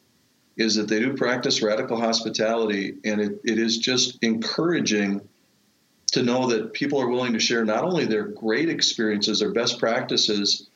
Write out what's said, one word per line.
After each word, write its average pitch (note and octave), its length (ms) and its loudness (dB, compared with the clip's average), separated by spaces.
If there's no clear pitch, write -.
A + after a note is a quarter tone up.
is A2 200 0
that G#2 120 -2
they G#2+ 120 2
do C3+ 140 0
practice B2+ 480 0
radical A2+ 380 0
hospitality. A2+ 920 0
And G#2+ 160 0
it, G#2 240 -2
it A2 140 0
is A2+ 200 2
just B2 440 -2
encouraging A2 1000 0
to B2+ 100 2
know B2 260 0
that A2 240 0
people C#3 280 -2
are B2 80 0
willing B2 260 0
to A2 60 0
share A#2 240 2
not A2 200 2
only E3 220 0
their G#2+ 180 0
great A2 440 -2
experiences, G#2+ 720 0
their F#2+ 120 0
best - 260 0
practices A2+ 960 0